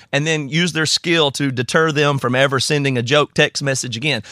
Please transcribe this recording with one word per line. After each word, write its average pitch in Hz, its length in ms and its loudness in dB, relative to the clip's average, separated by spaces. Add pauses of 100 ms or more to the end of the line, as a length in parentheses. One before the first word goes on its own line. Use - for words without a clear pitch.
(100)
and 143 160 0
then 151 220 -2
use 160 240 0
their 156 140 0
skill 160 460 2
to 139 200 -2
deter 156 400 0
them 143 260 2
from 123 160 -2
ever 135 240 2
sending 139 400 0
a 117 40 -2
joke 143 320 0
text 151 280 0
message 131 340 -4
again? 120 360 -4